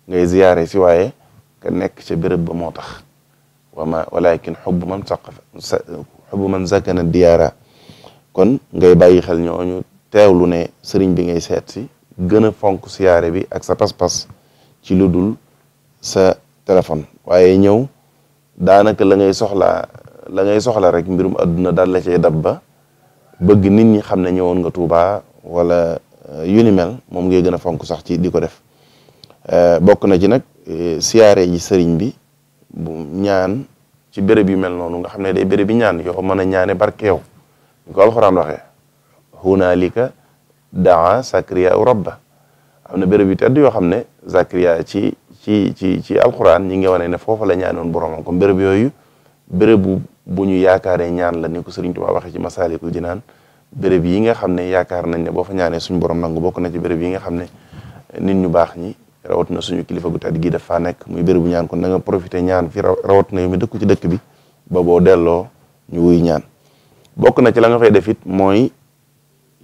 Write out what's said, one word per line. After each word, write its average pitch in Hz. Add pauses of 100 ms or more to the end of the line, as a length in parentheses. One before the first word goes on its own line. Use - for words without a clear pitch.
ngay 90
siyaare 90
si, 87
waaye 90 (480)
ka 87
nekk 90
ca -
béréb 85
ba 82
moo 82
tax. - (720)
Wa 78
ma, 80
walakin 85
xubbu 87
man 95
saqaf, - (220)
sa-, - (500)
xubbu 98
man 95
sakkana 92
diyaara. 85 (800)
Kon 104 (160)
ngay 90
bàyyi 90
xel 87
ñooñu, 87 (280)
teewlu 95
ne 85 (120)
sëriñ 95
bi 87
ngay 87
seet -
si, 113 (320)
gën 101
a 107
fonk 98
siyaare 85
bi 92
ak 92
sa 87
pas-pas - (540)
ci -
lu 95
dul 92 (640)
sa 92 (300)
téléphone. 80 (200)
Waaye 92
ñëw, 101 (720)
daanaka 98
la 98
ngay 98
soxla, 90 (440)
la 95
ngay 104
soxla 104
rek, 85
mbirum 92
àdduna 87
daal 92
la 90
cay 87
dab 82
ba 101 (800)
bëgg 98
nit 110
ñi 107
xam 98
ne 90
ñëwoon 90
nga 82
Tuubaa 87 (220)
wala, 85 (320)
euh, 76
yu 101
ni 110
mel, 95 (140)
moom 90
ngay 90
gën 87
a 85
fonk 82
sax 82
ci 85
di 90
ko 82
def. 80 (880)
Euh, 87
bokk 98
na 98
ci 98
nag, 120 (280)
euh, 82
siyaare 104
ji 87
sëriñ 85
bi, 107 (580)
bu 82
ñaan 92 (460)
ci 101
béréb 101
yu 95
mel 92
noonu, 87
nga 90
xam 101
ne 95
day 95
béréb 101
yi 110
ñaan 101
yoo 90
mën 95
a 92
ñaane 95
barke 104
yow. 90 (680)
Ni 82
ko 92
Alxuraan 107
waxee, 76 (840)
"Hunaalika 92 (600)
daa 92
Sakariyaa 90
rabba." 113 (680)
Am 90
na 95
béréb 98
yu 95
tedd 127
yoo 143
xam 98
ne 110 (220)
Sakariyaa 87
ci, 101 (300)
ci, 104
ci, 95
ci -
Alxuraan 95
ñi 92
ngi 95
wane 90
ne 87
foofa 110
la 90
ñaanoon 85
boromam. 80
Comme 87
béréb 95
yooyu, 98 (600)
béréb 107
bu, 95 (260)
bu 95
ñu 95
yaakaaree 92
ñaan 87
la, 80
ni 85
ko 90
Sëriñ 90
Tuubaa 90
waxee 90
ci 87
Masaalikul 85
Jinaan, 87 (560)
béréb 92
yi 90
nga 113
xam 95
ne 90
yaakaar 90
nañ 85
ne 82
boo 87
fa 98
ñaanee 85
suñu 87
borom 85
nangu, 82
bokk 90
na 87
ci 85
béréb 85
yi 87
nga 95
xam 92
ne 87 (760)
nit 95
ñu 92
baax 82
ñi, 87 (280)
rawatina 87
suñu 87
kilifa 87
gu 82
tedd 80
gi 87
daf 82
faa 85
nekk, 87
muy 87
béréb 90
bu 85
ñaan. 87
Kon 87
na 90
nga 92
profité 90
ñaan 90
fi, 101
raw-, 92
rawatina 98
yow 90
mi 92
dëkku 104
ci -
dëkk 98
bi, 85 (500)
ba 90
boo 87
delloo 87 (440)
ñu 85
wuy 87
ñaan. 82 (720)
Bokk -
na 120
ci 110
la 113
nga 120
fay 113
def 98
it 110
mooy 95 (920)